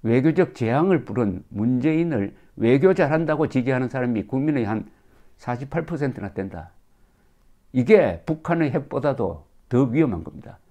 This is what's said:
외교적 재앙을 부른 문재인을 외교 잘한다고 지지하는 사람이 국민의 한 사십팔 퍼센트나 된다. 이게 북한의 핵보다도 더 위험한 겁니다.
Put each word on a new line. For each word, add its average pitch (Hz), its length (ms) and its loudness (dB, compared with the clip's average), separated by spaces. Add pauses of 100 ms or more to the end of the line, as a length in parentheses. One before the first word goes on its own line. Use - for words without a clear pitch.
외교적 139 520 2
재앙을 147 480 0
부른 107 460 -2
문재인을 127 840 0 (200)
외교 135 380 4
잘한다고 156 560 0
지지하는 127 400 -2
사람이 120 380 -2
국민의 135 380 -2
한 107 220 -4 (500)
사십팔 139 480 -6
퍼센트나 139 480 -6
된다. 95 380 -10 (1000)
이게 127 520 4
북한의 160 460 -2
핵보다도 131 760 -4 (220)
더 123 160 2
위험한 127 400 0
겁니다. - 360 -18 (120)